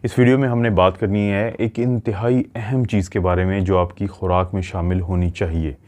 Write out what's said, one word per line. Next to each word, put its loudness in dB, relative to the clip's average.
इस -2
वीडियो 6
में 2
हमने 0
बात 4
करनी 0
है -2
एक -4
इंतहाई 0
अहम -2
चीज़ 0
के -2
बारे 2
में 0
जो 2
आपकी -2
खुराक -2
में -2
शामिल -2
होनी 0
चाहिए। -4